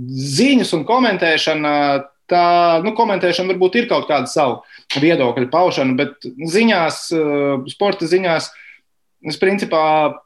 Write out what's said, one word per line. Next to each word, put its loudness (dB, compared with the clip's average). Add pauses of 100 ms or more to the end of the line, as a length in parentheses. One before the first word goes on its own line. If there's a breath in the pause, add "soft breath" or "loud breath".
(120)
ziņas 0
un -2
komentēšana, 0 (520)
tā, 4 (360)
nu, -2
komentēšana 0
varbūt 2
ir -2
kaut 0
kāda 0
savu 0 (340 loud breath)
viedokļu 0
paušana, 0
bet -6
ziņās, 0 (180)
eh, -2
sporta -2
ziņās, 0 (760 loud breath)
es -8
principā 0 (140)